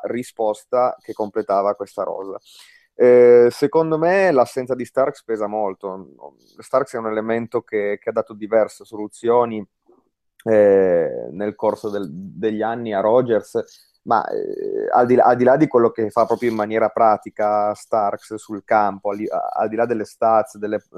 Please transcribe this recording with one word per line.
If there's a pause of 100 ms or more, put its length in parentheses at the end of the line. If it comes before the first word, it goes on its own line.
risposta
che
completava
questa
rosa. (560)
Eh,
secondo
me
l'assenza
di
Starks
pesa
molto. (500)
Starks
è
un
elemento
che,
che
ha
dato
diverse
soluzioni, (800)
eh,
nel
corso
del,
degli
anni
a
Rodgers, (140)
ma,
eh,
al
di
là,
al
di
là
di
quello
che
fa
proprio
in
maniera
pratica
Starks
sul
campo,
al
di,
al
di
là
delle
stats,
delle, (140)